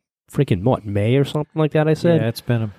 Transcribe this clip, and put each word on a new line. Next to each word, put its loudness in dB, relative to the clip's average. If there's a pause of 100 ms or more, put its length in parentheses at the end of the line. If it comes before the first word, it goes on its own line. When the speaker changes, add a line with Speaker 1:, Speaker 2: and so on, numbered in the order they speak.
(300)
Speaker 1:
freaking, 0
what, 0
May 0
or 4
something -6
like 0
that," 0
I 2
said. 2
Speaker 2:
Yeah, 0
it's -6
been -2
a, -4 (120)